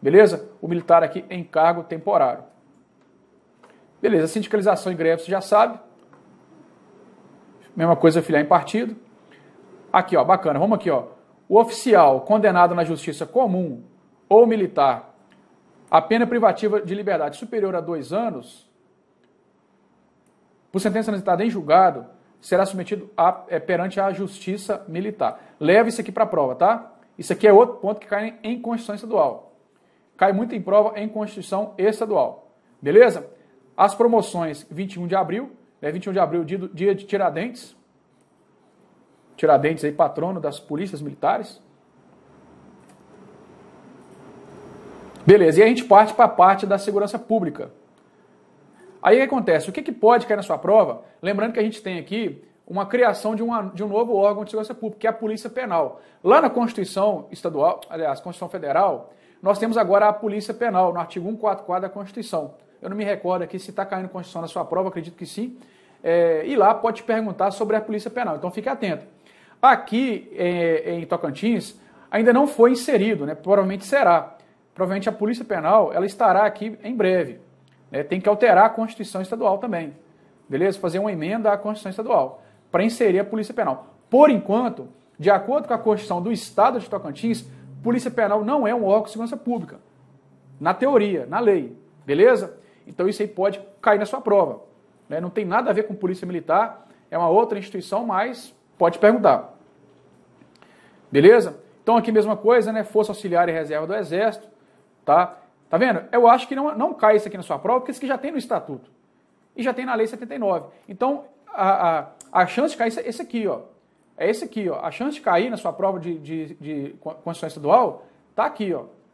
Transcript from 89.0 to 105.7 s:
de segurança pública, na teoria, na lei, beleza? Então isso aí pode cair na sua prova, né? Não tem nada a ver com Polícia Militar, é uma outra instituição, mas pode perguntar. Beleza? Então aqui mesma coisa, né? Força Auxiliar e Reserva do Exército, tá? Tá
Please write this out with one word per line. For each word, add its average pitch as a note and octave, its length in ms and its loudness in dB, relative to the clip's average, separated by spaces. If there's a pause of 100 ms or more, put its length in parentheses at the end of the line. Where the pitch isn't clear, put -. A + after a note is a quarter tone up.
de G#3+ 60 -16
segurança A#3 260 -10
pública, A#3 420 -6 (800)
na E3 140 -2
teoria, F#3 540 0
na E3+ 140 -4
lei, F#3 360 0 (300)
beleza? F#3+ 520 2 (280)
Então E3+ 200 -4
isso G#3 140 -4
aí G#3 80 -4
pode G3 320 -4 (220)
cair G#3 160 4
na G#3 80 -4
sua C4 160 -8
prova, F3+ 400 0 (440)
né? D3+ 140 -8
Não F3 80 -8
tem G#3 160 -6
nada G#3+ 240 -2
a G3 60 0
ver G#3+ 80 -2
com G#3 120 -6
Polícia F#3 320 -6
Militar, F3+ 600 -2 (220)
é - 80 -6
uma E3+ 100 0
outra G#3 300 2
instituição, G3 480 -8
mas A3 480 -6 (240)
pode F3 200 2
perguntar. G#3 560 2 (1600)
Beleza? F3+ 500 6 (220)
Então A3+ 140 2
aqui A#3 140 0
mesma G#3+ 260 2
coisa, A3 360 2
né? A3 120 -4
Força G#3+ 260 -2
Auxiliar F3 380 -2
e E3+ 40 -4
Reserva D#3 340 -6
do F3+ 80 -6
Exército, G3+ 540 -4 (560)
tá? F3 340 2 (300)
Tá D#3+ 80 -2